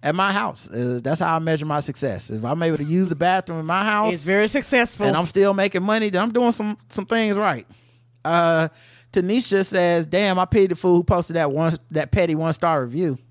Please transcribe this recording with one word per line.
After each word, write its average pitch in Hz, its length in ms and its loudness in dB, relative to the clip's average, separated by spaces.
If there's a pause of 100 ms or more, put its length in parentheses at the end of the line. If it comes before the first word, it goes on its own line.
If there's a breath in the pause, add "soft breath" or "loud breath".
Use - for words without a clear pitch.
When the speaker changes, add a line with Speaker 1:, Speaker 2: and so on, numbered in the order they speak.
Speaker 1:
at 147 140 -2
my 190 180 0
house. 202 380 -6
Uh, 123 320 -4
that's 143 160 -2
how 170 160 0
I 165 60 0
measure 160 260 -2
my 147 140 -2
success. 135 500 -6
If 110 140 -6
I'm 151 180 -2
able 165 140 0
to 147 80 -4
use 175 240 0
the 165 80 -4
bathroom 175 420 -2
in 160 80 -8
my 180 180 0
house, 214 300 0
Speaker 2:
It's 151 100 -10
very 196 220 2
successful. 240 600 0
Speaker 1:
and 202 100 2
I'm 170 100 0
still 196 280 2
making 190 280 0
money, 214 280 0
then 185 120 0
I'm 233 80 -2
doing 233 220 2
some, 214 260 -4 (100)
some 208 180 -6
things 220 300 0
right. 175 300 -2 (580 soft breath)
Uh, 165 440 2 (440 soft breath)
Tanisha 196 520 0
says, 175 420 2
"Damn, 185 320 0
I 185 60 2
pity 190 240 4
the 170 80 -2
fool 180 200 4
who 170 80 4
posted 175 320 0
that 151 160 0
one, 160 200 0 (200)
that 151 180 -2
petty 170 240 2
one-star 160 480 0
review." 131 360 -2 (120)